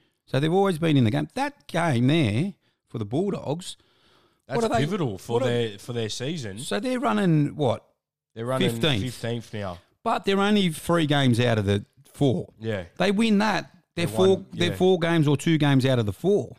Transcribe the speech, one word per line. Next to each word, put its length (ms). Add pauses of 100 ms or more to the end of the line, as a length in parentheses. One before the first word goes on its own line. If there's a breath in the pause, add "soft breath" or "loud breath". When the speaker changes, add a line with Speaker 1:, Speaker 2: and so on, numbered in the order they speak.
(260)
Speaker 1:
So 140
they've 120
always 280
been 180
in 60
the 80
game. 240
That 320
game 400
there 480 (320)
for 100
the 80
Bulldogs, 720 (720 soft breath)
Speaker 2:
That's 140
Speaker 1:
what 100
are 40
they, 100
Speaker 2:
pivotal 340
for 140
Speaker 1:
what 100
are 40
Speaker 2:
their, 300
for 160
their 160
season. 500
Speaker 1:
So 200
they're 200
running 560
what? 280 (500)
Speaker 2:
They're 140
running 240
Speaker 1:
Fifteenth. 320
Speaker 2:
fifteenth 500
now. 240 (260)
Speaker 1:
But 220
they're 140
only 300
three 360
games 340
out 200
of 60
the 200 (260)
four. 480
Speaker 2:
Yeah. 260 (120)
Speaker 1:
They 140
win 280
that, 300 (260)
they're 120
Speaker 2:
They're 80
Speaker 1:
four, 120 (100)
Speaker 2:
one, 160
Speaker 1:
they're 160
Speaker 2:
yeah. 60
Speaker 1:
four 240
games 280
or 100
two 220
games 260
out 140
of 80
the 60
four 460